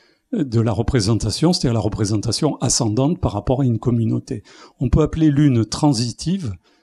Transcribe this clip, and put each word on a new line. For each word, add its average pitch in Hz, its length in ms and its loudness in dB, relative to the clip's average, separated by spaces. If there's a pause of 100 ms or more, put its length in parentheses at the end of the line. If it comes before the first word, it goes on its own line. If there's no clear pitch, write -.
(320)
de 135 280 -2
la 113 140 2
représentation, 113 800 0
c'est-à-dire 123 220 0
la 110 40 0
représentation 107 800 -2
ascendante 131 640 0
par 120 100 0
rapport 120 300 0
à 135 40 2
une 117 140 0
communauté. 120 640 -2 (360)
On 127 100 -2
peut 160 120 4
appeler 151 300 2
l'une 135 340 4
transitive, 135 880 -2 (280)